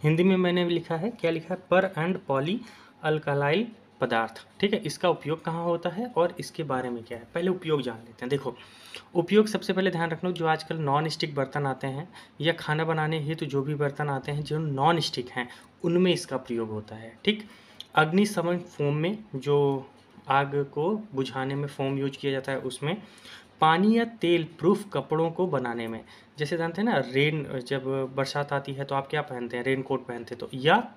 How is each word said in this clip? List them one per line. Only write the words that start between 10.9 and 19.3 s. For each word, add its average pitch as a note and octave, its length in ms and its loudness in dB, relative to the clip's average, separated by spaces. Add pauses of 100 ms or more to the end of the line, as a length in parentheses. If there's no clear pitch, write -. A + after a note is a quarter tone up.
स्टिक D3+ 260 -4
बर्तन C#3 300 -2
आते C3+ 220 -4
हैं C3+ 260 -8 (280)
या D#3+ 120 2
खाना D#3+ 320 0
बनाने D#3 340 0
हेतु D#3 260 -4
जो C#3 160 0
भी D3 140 -2
बर्तन D3 340 -2
आते C#3 220 -4
हैं D3 120 -2
जो D3 160 -2
नॉन D#3 400 4
स्टिक - 300 -4
हैं, B2 200 -4 (340)
उनमें F3 300 4
इसका C#3+ 240 -4
प्रयोग A2+ 320 -4
होता G#2+ 260 -8
है, A2+ 300 -18
ठीक। G#3+ 220 0 (480)
अग्निशमन F3 640 2
फोम D3 380 -2
में, F3+ 280 -2 (120)